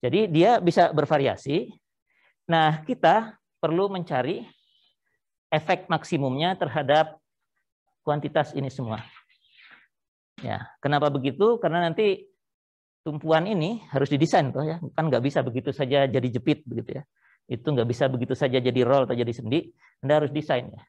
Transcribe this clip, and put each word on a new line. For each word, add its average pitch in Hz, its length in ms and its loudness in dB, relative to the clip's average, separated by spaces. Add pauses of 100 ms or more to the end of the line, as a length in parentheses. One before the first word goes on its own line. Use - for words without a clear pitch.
Jadi 185 240 0
dia 175 320 4
bisa 170 320 4
bervariasi. 143 720 0 (800)
Nah, 156 400 2
kita 220 480 2 (240)
perlu 175 320 0
mencari 170 560 -4 (1040)
efek 170 400 0
maksimumnya 151 720 -2
terhadap 151 580 0 (880)
kuantitas 147 480 -2
ini 139 160 -4
semua. 110 320 -8 (1400)
Ya, 110 240 -6 (160)
kenapa 147 260 2
begitu? 143 480 2
Karena 170 300 0
nanti 196 400 0 (760)
tumpuan 160 460 0
ini 208 420 -2
harus 139 220 0
didesain, 147 400 2
toh, 143 140 -4
ya, 160 160 -6 (120)
kan 160 140 -2
nggak 123 160 0
bisa 143 220 0
begitu 127 260 -6
saja 139 340 0
jadi 127 220 -2
jepit 127 400 -2
begitu, 117 340 -8
ya. - 20 -18 (420)
Itu 123 260 -6
nggak 120 160 2
bisa 131 240 0
begitu 120 240 -4
saja 131 240 0
jadi 127 240 0
roll 127 240 4
atau 123 80 -2
jadi 120 160 -2
sendi. 120 400 -4 (320)
Anda 151 180 4
harus 147 140 -2
desain, 139 340 -4
ya. - 200 -20